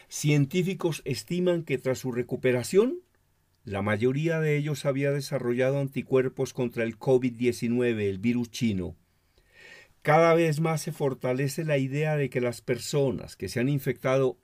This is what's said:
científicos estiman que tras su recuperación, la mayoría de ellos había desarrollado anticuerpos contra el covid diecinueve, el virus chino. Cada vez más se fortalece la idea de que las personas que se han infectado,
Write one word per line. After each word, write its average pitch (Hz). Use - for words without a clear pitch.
científicos 147
estiman 175
que 139
tras 131
su 131
recuperación, 123
la 98
mayoría 131
de 151
ellos 147
había 139
desarrollado 135
anticuerpos 131
contra 120
el 113
covid 127
diecinueve, 117
el 98
virus 120
chino. 92
Cada 160
vez 160
más 160
se -
fortalece 135
la 151
idea 147
de 143
que 123
las 120
personas -
que 95
se 117
han 127
infectado, 135